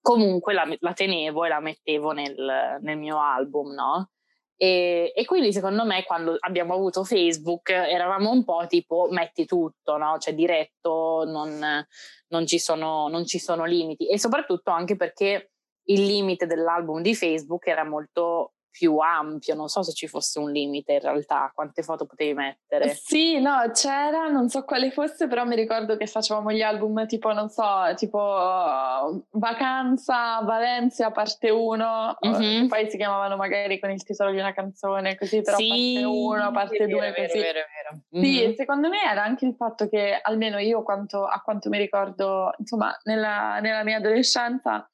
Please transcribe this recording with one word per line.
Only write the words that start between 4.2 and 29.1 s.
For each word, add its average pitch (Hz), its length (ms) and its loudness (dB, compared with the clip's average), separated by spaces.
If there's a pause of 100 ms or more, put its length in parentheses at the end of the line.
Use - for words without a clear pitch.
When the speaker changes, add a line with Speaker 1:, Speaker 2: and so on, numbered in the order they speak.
Speaker 1:
E, 175 560 2
e 240 100 0
quindi 277 280 4
secondo 196 320 0
me 190 180 0
quando 165 360 -2
abbiamo 180 340 -2
avuto 185 300 0
Facebook 170 680 0
eravamo 180 640 2
un 254 120 4
po' 170 240 0
tipo, 175 440 2
"Metti 170 340 -2
tutto", 160 520 -2
no? 151 200 0
Cioè 156 160 -4
diretto, 160 920 2
non, 151 340 -6 (720)
non 165 180 0
ci 170 100 2
sono, 156 500 0
non 170 180 -2
ci 185 140 -6
sono 170 260 -2
limiti, 165 440 0
e 202 80 4
soprattutto 226 540 0
anche 180 240 0
perché 196 560 -2 (380)
il 202 160 6
limite 190 420 0
dell'album 165 540 0
di 214 120 2
Facebook 165 540 -2
era 160 180 0
molto 165 680 -2 (240)
più 160 220 4
ampio, 156 560 0
non 151 140 -8
so 196 120 0
se 175 100 -4
ci - 160 -8
fosse - 300 -6
un 147 140 -2
limite 143 420 -2
in 139 60 4
realtà, 143 560 0
quante 151 260 -6
foto 156 240 -4
potevi 151 300 -2
mettere. 147 540 -2
Speaker 2:
Sì, 311 500 2
no, 254 340 2
c'era, 294 540 0
non 262 220 2
so 269 160 -4
quale 262 260 0
fosse, 294 360 -2
però 240 180 0
mi 240 100 0
ricordo 220 420 0
che 208 80 -4
facevamo 214 460 -2
gli 220 100 0
album 214 460 0
tipo, 220 260 -2
non 214 160 -2
so, 220 140 -2 (320)
tipo, 208 240 -2
uh, 175 1120 0